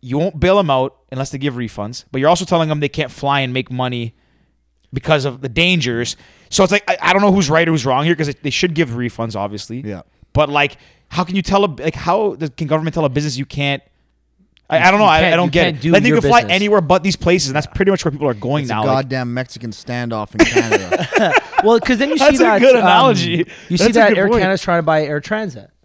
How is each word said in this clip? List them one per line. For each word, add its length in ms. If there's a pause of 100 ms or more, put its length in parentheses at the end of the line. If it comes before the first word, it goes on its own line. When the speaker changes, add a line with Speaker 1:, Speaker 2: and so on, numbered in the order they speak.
Speaker 1:
you 160
won't 200
bail 180
them 140
out 240 (160)
unless 200
they 80
give 160
refunds, 580
but 80
you're 80
also 160
telling 240
them 120
they 80
can't 220
fly 300
and 120
make 200
money 420 (800)
because 320
of 160
the 80
dangers. 680 (340)
So 120
it's 100
like, 160
I, 120
I 120
don't 100
know 100
who's 180
right 160
or 60
who's 140
wrong 180
here 100
'cause 140
it, 140
they 80
should 240
give 160
refunds, 440
obviously. 460
Speaker 2:
Yeah. 220 (320)
Speaker 1:
But, 160
like, 260 (320)
how 160
can 100
you 80
tell 220
a, 20 (160)
like, 120
how 420
does, 140
can 180
government 260
tell 120
a 20
business 300
you 80
can't? 360 (880)
I, 100
Speaker 3:
You, 60
Speaker 1:
I 60
don't 100
know. 60
Speaker 3:
you 40
Speaker 1:
I, 60
I 60
Speaker 3:
can't, 140
Speaker 1:
don't 100
Speaker 3:
you 40
Speaker 1:
get 140
Speaker 3:
can't 140
Speaker 1:
it. 40
Speaker 3:
do 100
Speaker 1:
Like, 100
they 80
Speaker 3:
your 100
Speaker 1:
can 100
fly 120
Speaker 3:
business. 120
Speaker 1:
anywhere 280
but 200
these 140
places, 320
and 80
that's 100
pretty 240
much 140
where 80
people 160
are 60
going 300
Speaker 2:
It's 60
a 40
Speaker 1:
now. 100
Like 220
Speaker 2:
goddamn 280
Mexican 360
standoff 640
in 100
Canada. 1000
Speaker 3:
<laughs> 0 (220)
Well, 160
'cause 180
then 120
you 80
Speaker 1:
That's 180
Speaker 3:
see 80
Speaker 1:
a 20
Speaker 3:
that, 140
Speaker 1:
good 160
Speaker 3:
um, 60
Speaker 1:
analogy. 640 (240)
Speaker 3:
you 80
see 60
Speaker 1:
That's 120
a 40
Speaker 3:
that 100
Speaker 1:
good 80
Speaker 3:
Air 100
Speaker 1:
point. 140
Speaker 3:
Canada's 180
trying 180
to 40
buy 220
Air 160
Transit. 500 (140)